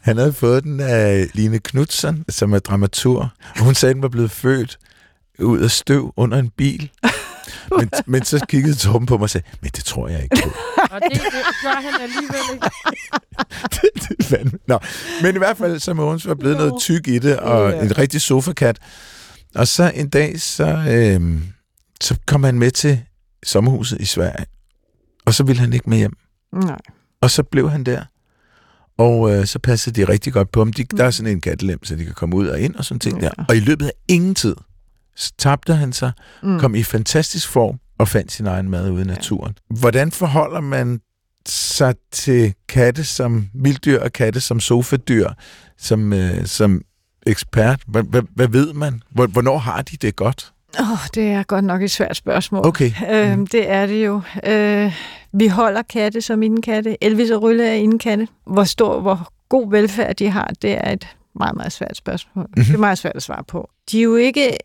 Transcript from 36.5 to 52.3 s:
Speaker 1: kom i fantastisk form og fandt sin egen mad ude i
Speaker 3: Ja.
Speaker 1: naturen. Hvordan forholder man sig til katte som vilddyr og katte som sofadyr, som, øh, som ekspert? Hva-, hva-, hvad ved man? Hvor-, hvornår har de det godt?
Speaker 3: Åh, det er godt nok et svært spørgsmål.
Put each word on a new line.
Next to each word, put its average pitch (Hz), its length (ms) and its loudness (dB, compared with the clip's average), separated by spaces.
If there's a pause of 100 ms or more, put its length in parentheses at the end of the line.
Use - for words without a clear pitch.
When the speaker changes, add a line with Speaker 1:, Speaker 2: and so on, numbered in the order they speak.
Speaker 1:
kom 131 160 2
i 113 80 2
fantastisk 156 640 -2
form 123 300 2 (200)
og 107 100 2
fandt - 240 -2
sin 107 140 -6
egen 95 240 -2
mad 92 200 -2
ude 92 120 -2
i - 40 -2
Speaker 3:
Ja. 92 80 -4
Speaker 1:
naturen. - 420 -6 (240)
Hvordan 127 300 2
forholder 156 500 -2
man 127 400 -4 (480)
sig - 460 0 (180)
til 120 420 2 (140)
katte 127 360 2
som 117 500 -2
vilddyr 139 460 2
og 131 120 -4
katte 110 280 -2
som 117 200 -2
sofadyr, 123 680 2 (500)
som, 107 340 0
øh, 90 340 0
som 98 340 2 (460)
ekspert? 113 600 2
Hva-, 117 140 0
hva-, 110 320 0
hvad 123 140 2
ved 139 240 2
man? 143 380 -4
Hvor-, 123 160 2
hvornår 123 320 2
har 113 240 -4
de - 140 -12
det 107 200 -4
godt? - 340 -4 (300)
Speaker 3:
Åh, 247 60 0 (280)
det 214 180 0
er 202 100 -2
godt 196 220 -2
nok 185 180 0
et 196 80 -2
svært - 260 -4
spørgsmål. - 500 -2